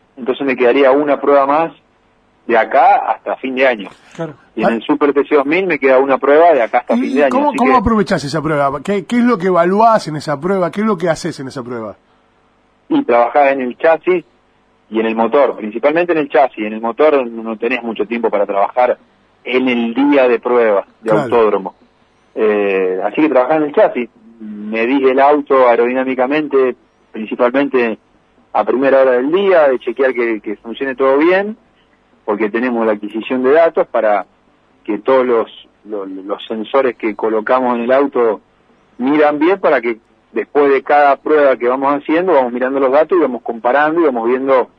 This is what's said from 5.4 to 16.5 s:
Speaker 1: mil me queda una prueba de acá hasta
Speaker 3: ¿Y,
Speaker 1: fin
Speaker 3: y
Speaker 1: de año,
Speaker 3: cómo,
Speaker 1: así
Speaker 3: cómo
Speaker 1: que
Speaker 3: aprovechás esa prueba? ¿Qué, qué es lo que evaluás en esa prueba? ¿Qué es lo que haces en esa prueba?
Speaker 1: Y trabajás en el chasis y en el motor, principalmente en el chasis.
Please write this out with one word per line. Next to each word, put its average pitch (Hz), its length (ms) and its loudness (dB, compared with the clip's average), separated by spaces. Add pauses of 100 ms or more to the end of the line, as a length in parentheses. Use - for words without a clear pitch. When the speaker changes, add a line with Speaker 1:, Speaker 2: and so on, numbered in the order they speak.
Speaker 1:
mil 170 200 0
me 160 140 -2
queda 131 180 4
una 135 220 2
prueba 156 340 4
de 131 80 2
acá 113 180 0
hasta - 160 -4
Speaker 3:
¿Y, 120 60 0
Speaker 1:
fin - 100 -4
Speaker 3:
y - 40 -6
Speaker 1:
de 147 100 2
año, 135 60 0
Speaker 3:
cómo, 285 180 0
Speaker 1:
así 226 80 -6
Speaker 3:
cómo 254 140 2
Speaker 1:
que 262 80 4
Speaker 3:
aprovechás 202 440 -2
esa 143 180 -6
prueba? 143 300 -2 (120)
¿Qué, 196 220 -4
qué 240 120 -2
es 240 60 2
lo 240 160 2
que 180 80 -2
evaluás 190 600 2
en 151 100 -8
esa 143 220 -6
prueba? 180 320 -2
¿Qué 202 100 -6
es 220 60 0
lo 208 100 0
que 170 120 -4
haces 156 300 -6
en 135 80 -10
esa 127 160 -12
prueba? 117 320 -10 (920)
Speaker 1:
Y 147 160 0
trabajás 127 500 2
en 135 80 -4
el 123 160 -8
chasis 165 460 0 (680)
y 107 100 -4
en 110 80 -2
el 113 80 -4
motor, 113 420 0
principalmente 143 560 -2
en 160 60 0
el 143 100 -4
chasis. 143 360 0